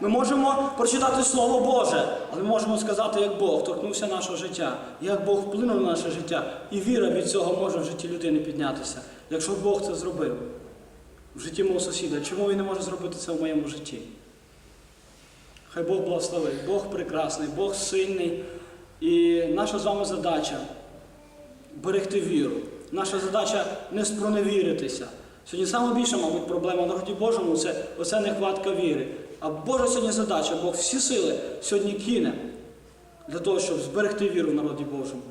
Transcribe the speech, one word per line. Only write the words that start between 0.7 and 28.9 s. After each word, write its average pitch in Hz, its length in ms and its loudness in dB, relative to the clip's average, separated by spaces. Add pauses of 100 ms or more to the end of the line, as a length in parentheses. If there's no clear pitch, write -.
прочитати 254 460 4
Слово 247 380 4
Боже, - 580 4 (140)
але 170 100 -4
ми 208 60 2
можемо 214 300 2
сказати, 208 420 2
як 202 180 2
Бог 175 260 4
торкнувся 202 420 -2
нашого 185 300 -2
життя, 160 400 -4 (240)
як 190 240 0
Бог 202 140 4
вплинув 202 420 2
на 180 100 4
наше 165 200 0
життя, 165 420 -2 (180)
і 202 100 -2
віра 226 300 4
від 180 200 2
цього 196 320 2
може 175 160 0
в 151 60 0
житті 170 240 -6
людини 165 300 0
піднятися. 139 640 -4 (300)
Якщо 160 220 -2
Бог 196 340 2
це 175 80 -2
зробив 151 420 -2 (1000)
в 143 40 -12
житті 165 240 -2
мого 185 160 2
сусіда, 165 400 -4
чому 196 280 -2
він 196 80 2
не 196 60 0
може 190 200 -4
зробити 175 360 -6
це 170 140 -6
в 160 80 -2
моєму 151 280 0
житті? 139 300 -10 (1700)
Хай 170 120 -4
Бог 185 180 2
благословить. 156 640 -2
Бог 196 240 0
прекрасний, 156 680 -2
Бог 196 180 0
сильний. 190 680 -2 (560)
І 170 420 6
наша 196 360 0
з - 60 -2
вами 202 200 2
задача — 165 540 0 (1200)
берегти 190 380 0
віру. 143 360 2 (360)
Наша 190 260 0
задача — 190 480 0 (260)
не 202 120 0
спроневіритися. 202 1040 0 (420)
Сьогодні 180 200 -2
саме 240 240 2
більша, 240 220 2
мабуть, 165 300 0
проблема 180 360 0
в 175 40 2
народі 185 260 -2
Божому — 190 440 2
це - 280 0 (140)
оця 208 220 0
нехватка 196 500 0
віри. 175 380 2 (320)